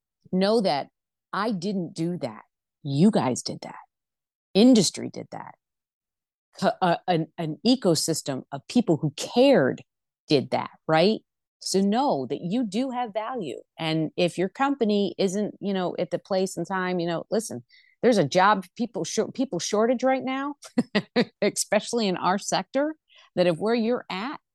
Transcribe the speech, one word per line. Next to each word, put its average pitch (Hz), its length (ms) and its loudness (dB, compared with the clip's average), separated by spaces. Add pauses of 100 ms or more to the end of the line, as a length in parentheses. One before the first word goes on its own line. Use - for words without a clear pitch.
(320)
know 202 300 2
that 147 280 -2 (440)
I 202 160 -2
didn't 190 460 -4
do 170 240 -4
that. 120 240 -10 (400)
You 147 260 4
guys 127 320 2
did - 220 -10
that. - 180 -16 (720)
Industry 196 580 4
did 117 200 -14
that. - 240 -14 (1040)
Co-, 190 120 2 (120)
uh, 170 140 4 (100)
an, 160 200 0 (120)
an 156 260 -6
ecosystem 165 840 0
of 139 160 -10
people 180 300 2
who 151 200 -2
cared 233 640 4 (460)
did 127 240 2
that, 120 180 -4 (180)
right? 170 340 4 (400)
So 190 200 0
know 202 480 0
that 143 120 -6
you 208 220 -2
do 240 280 -4
have 247 200 -6
value. 214 460 -6 (200)
And 160 380 -2
if 175 220 0
your 180 100 0
company 214 720 0
isn't, 196 420 -2
you 202 140 -4
know, 180 260 -2
at 175 100 -4
the 170 100 -4
place 190 360 -4
and 170 100 -4
time, 180 360 -2
you 170 60 -2
know, 165 220 -4
listen, 196 340 -4 (380)
there's 226 160 4
a 175 60 4
job, 190 420 4 (120)
people 196 260 -6
shor-, - 280 -4
people 226 280 -4
shortage 226 420 0
right 262 220 0
now, 269 320 -6 (460)
<laughs> - 400 -4
especially 208 640 -2
in 180 80 0
our 185 220 0
sector, 262 580 -4 (400)
that 175 100 2
if 175 120 2
where 220 180 0
you're 240 340 -2
at 220 300 -8 (160)